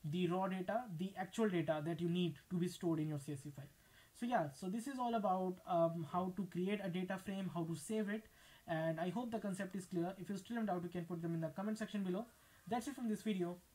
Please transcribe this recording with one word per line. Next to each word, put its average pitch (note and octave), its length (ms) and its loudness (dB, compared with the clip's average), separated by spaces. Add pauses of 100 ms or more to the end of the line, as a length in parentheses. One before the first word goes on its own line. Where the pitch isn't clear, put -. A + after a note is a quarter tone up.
the E3+ 240 2
raw F#3+ 200 2
data, F#3 340 0 (160)
the F#3+ 200 -2
actual G#3+ 300 2
data D#3+ 360 2
that E3 160 -2
you E3+ 80 2
need E3+ 260 2 (160)
to F3+ 60 0
be F3 120 4
stored E3 320 2
in D#3 80 2
your D3 100 -2
C D3 140 -6
S C#3 100 -6
V D3 80 -10
file. - 160 -12 (480)
So A#3+ 120 -4
yeah, F#3 260 4
so F#3 160 -6
this A3+ 180 -2
is C4+ 120 -4
all A#3+ 160 2
about, F#3 420 2 (100)
um, E3 460 4
how F3+ 240 2
to G3 140 -2
create G3 320 2
a F#3+ 60 0
data F#3 360 0
frame, F#3+ 300 -2
how E3+ 100 0
to E3 100 -2
save G#3+ 340 0
it, G#3+ 160 -2 (440)
and D#3+ 320 2
I F3 100 2
hope A3+ 200 -2
the A3 80 -2
concept G3 380 -2
is F#3 100 -4
clear. F3+ 320 0
If F3 100 -8
you G3+ 80 -2
still A#3 200 -6
have A3 100 2
doubt, F3+ 160 2
you F3 80 -4
can F3 140 -2
put E3+ 180 -4
them E3 120 0
in E3 60 2
the D#3+ 80 0
comment G#3 300 -2
section G#3 240 -2
below. F#3 240 0 (420)
That's A#3+ 200 0
it C#4+ 60 -6
from A#3+ 140 -2
this G#3+ 140 0
video. F3+ 340 0 (180)